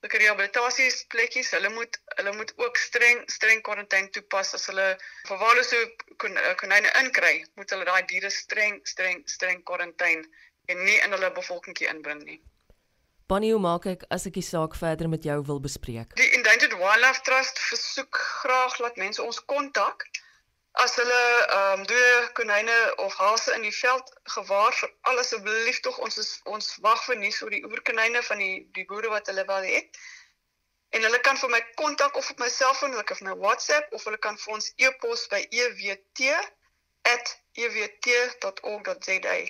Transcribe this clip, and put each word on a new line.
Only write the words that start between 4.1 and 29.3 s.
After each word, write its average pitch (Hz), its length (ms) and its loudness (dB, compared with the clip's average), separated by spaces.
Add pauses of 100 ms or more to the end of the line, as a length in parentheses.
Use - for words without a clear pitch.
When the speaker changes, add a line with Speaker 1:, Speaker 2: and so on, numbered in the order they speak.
Speaker 1:
toepas. 196 400 -4
As - 160 -8
hulle 190 220 2 (380)
verwaarloosde 233 500 4 (420)
kon-, 196 160 -2
uh, 185 240 2
konyne 202 300 4 (100)
inkry, 175 440 2 (100)
moet 196 180 -8
hulle 285 120 -4
daai 180 240 2
diere 190 200 -4
streng, 208 560 -2
streng, 180 440 -4
streng 185 360 -4
kwarantyne 170 600 -2 (440)
en 180 140 -4
nie 202 180 4
in 202 120 0
hulle 185 200 0
bevolkingkie 180 560 -8
inbring 147 360 -10
nie. 156 160 -18 (840)
Speaker 2:
Bonnie, 208 300 0
hoe 214 60 2
maak 170 280 0
ek 180 140 -6 (100)
as 185 160 -6
ek 165 80 -12
die 175 80 -6
saak 160 320 -4
verder 160 320 -2
met 160 160 -4
jou 147 220 -2
wil 143 100 -4
bespreek? 131 640 -10
Speaker 1:
Die - 180 4
Endangered 226 400 4
Wildlife 226 480 4
Trust 262 320 0 (140)
versoek - 500 -4 (220)
graag 254 340 2
dat 240 240 -4
mense 220 220 -4
ons 233 260 -8
kontak. 277 560 -2 (760)
As 233 160 2
hulle, 247 220 4 (340)
ehm, 196 320 2
dooie 247 280 6 (200)
konyne 220 400 2 (240)
of 196 160 -2
hase 220 400 2
in 220 80 -6
die 208 100 -4
veld 254 360 0 (240)
gewaar, 208 420 2
veral - 460 -2
asseblief 226 580 -2
tog, - 240 -6
ons 226 160 -6
is, 214 140 -6 (100)
ons 214 240 -6 (160)
wag 226 220 4
vir 247 160 -2
nuus 202 200 -4
oor 214 140 -8
die 196 80 -6
oerkonyne 226 640 -2
van 202 160 -4
die, 190 320 -6
die 190 100 -10
boere 214 240 -6
wat 208 220 -4